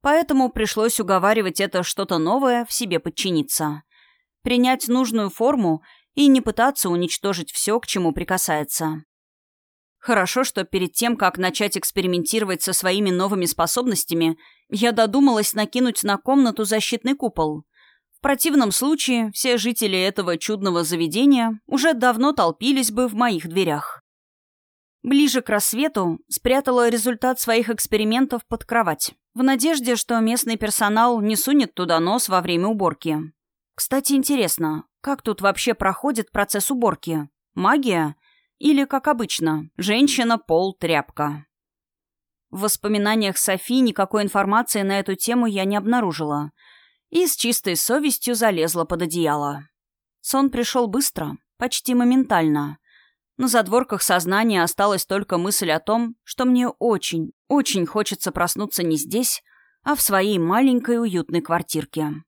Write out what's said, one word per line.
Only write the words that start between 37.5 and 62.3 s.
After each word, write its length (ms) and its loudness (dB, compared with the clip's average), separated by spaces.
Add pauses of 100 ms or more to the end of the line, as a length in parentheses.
Магия? 600 2 (420)
Или, 260 4
как 240 -2
обычно, 680 -2
женщина, 640 2
пол, 340 0
тряпка? 720 -2 (1040)
В 120 -10
воспоминаниях 760 0
Софи 440 0
никакой 420 0
информации 580 0
на 200 0
эту 160 -4
тему 280 0
я 200 0
не 120 0
обнаружила. 760 -2 (580)
И 160 2
с 100 -2
чистой 400 -2
совестью 580 -2
залезла 520 0
под 160 -4
одеяло. 640 -2 (540)
Сон 260 0
пришел 380 0
быстро, 500 -4 (220)
почти 360 -4
моментально. 840 2 (580)
На 120 -2
задворках 520 0
сознания 600 0
осталась 420 0
только 320 -4
мысль 340 -2
о 100 0
том, 420 -2
что 240 -4
мне 220 4
очень, 640 -2 (160)
очень 360 0
хочется 480 -4
проснуться 500 -4
не 140 0
здесь, 460 -2 (400)
а 140 0
в 40 -4
своей 380 2
маленькой 600 2
уютной 420 -2
квартирке. 840 -4